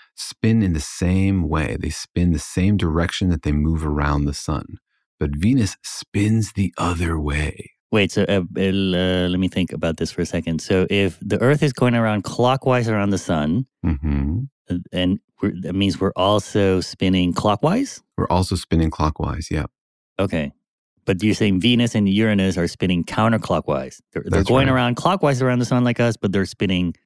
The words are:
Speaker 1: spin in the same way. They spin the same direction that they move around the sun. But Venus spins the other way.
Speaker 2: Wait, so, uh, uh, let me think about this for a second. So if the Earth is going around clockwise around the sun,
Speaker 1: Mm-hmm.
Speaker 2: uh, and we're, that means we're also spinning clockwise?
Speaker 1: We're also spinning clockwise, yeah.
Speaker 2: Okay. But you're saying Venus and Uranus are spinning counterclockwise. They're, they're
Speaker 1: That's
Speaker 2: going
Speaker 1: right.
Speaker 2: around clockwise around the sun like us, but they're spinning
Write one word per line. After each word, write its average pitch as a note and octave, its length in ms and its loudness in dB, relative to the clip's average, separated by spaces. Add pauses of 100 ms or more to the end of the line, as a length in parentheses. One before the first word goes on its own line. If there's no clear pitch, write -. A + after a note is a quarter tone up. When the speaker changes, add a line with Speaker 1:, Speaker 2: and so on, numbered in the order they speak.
(160)
Speaker 1:
spin - 460 0
in F#2 100 2
the D2+ 80 0
same F#2 680 0
way. D#2 320 -2
They C#2+ 100 -4
spin F2 420 0
the D#2 60 0
same G2 380 0
direction E2+ 540 0
that E2 120 -2
they D2+ 100 0
move D#2 340 0
around D2 380 0
the C#2+ 100 -2
sun. - 300 -6 (540)
But D2+ 180 -2
Venus G#2 480 2
spins G#2+ 680 -2
the F#2+ 240 -2
other E2+ 420 -2
way. D2 520 -4 (220)
Speaker 2:
Wait, G#3 180 2
so, - 140 0
uh, - 180 2 (160)
uh, F#2 720 0
let F2+ 100 -2
me F#2 100 2
think F2+ 240 -4
about E2 260 -4
this D#2+ 120 -4
for - 120 -6
a E2+ 40 -2
second. E2 340 -4
So F#2 300 2
if G2 320 0
the G#2 180 -2
Earth C#3 220 4
is C#3+ 100 2
going B2 220 2
around G#2+ 300 0
clockwise B2 640 0
around G2+ 220 0
the F#2+ 80 0
sun, F2 480 -2 (180)
Speaker 1:
Mm-hmm. D2 560 0 (280)
Speaker 2:
uh, F2+ 100 -4 (140)
and F2+ 280 0 (200)
we're, G2+ 120 0 (100)
that F#2 140 -6
means G2 240 0
we're F#2+ 160 0
also G2 640 2
spinning F#2 520 0
clockwise? D3+ 720 0 (160)
Speaker 1:
We're - 100 0
also F2+ 280 2
spinning D#2+ 340 0
clockwise, D2+ 600 -4
yeah. D2+ 160 -2 (520)
Speaker 2:
Okay. F2 320 -2 (540)
But F#2 180 0
you're G#2 140 2
saying G2 240 2
Venus A#2+ 340 2
and G#2 140 2
Uranus G2 500 2
are E2+ 80 2
spinning F2 380 -2
counterclockwise. E2 960 -2 (120)
They're, - 120 -8
they're - 160 0
Speaker 1:
That's F#2+ 80 0
Speaker 2:
going C3+ 180 4
Speaker 1:
right. C3 80 2
Speaker 2:
around B2 220 0
clockwise D#3 440 0
around B2+ 200 2
the B2 40 0
sun B2 200 2
like A#2+ 160 0
us, A#2 160 2
but G2 160 -2
they're G2 140 0
spinning F2+ 600 -2